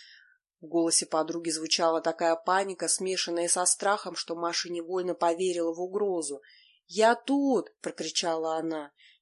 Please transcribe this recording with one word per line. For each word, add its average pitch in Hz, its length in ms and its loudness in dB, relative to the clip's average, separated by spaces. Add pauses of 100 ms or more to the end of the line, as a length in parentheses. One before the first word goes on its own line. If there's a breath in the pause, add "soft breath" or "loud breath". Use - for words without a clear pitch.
(600 loud breath)
В 165 60 -18
голосе 165 400 2
подруги 165 440 -2
звучала 160 500 2
такая 165 340 2
паника, 180 540 0
смешанная 175 600 -2
со 180 180 2
страхом, 196 500 0
что - 180 -6
Маша 170 380 -4
невольно 175 420 -2
поверила 170 580 0
в 165 80 -6
угрозу. 185 600 -4 (460 soft breath)
«Я 214 280 4
тут!» — 269 540 0 (120)
прокричала 160 760 -2
она. 160 340 -4 (320 soft breath)